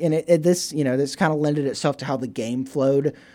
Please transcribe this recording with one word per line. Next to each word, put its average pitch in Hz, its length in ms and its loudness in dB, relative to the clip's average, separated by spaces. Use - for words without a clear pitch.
and 156 140 2
it, 160 140 0
it, 170 160 4
this, 180 280 2
you 147 120 0
know, 127 120 0
this 135 200 -2
kinda 160 180 2
lended 147 320 0
itself 139 320 -2
to 123 60 -10
how 135 120 -2
the 131 120 -6
game 120 360 -4
flowed. 139 500 0